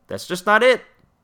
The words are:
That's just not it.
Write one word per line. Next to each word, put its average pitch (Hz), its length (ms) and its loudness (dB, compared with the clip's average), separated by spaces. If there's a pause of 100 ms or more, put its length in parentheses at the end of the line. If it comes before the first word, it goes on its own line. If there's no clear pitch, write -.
That's - 200 -12
just 180 180 -8
not 214 180 2
it. 247 180 2 (420)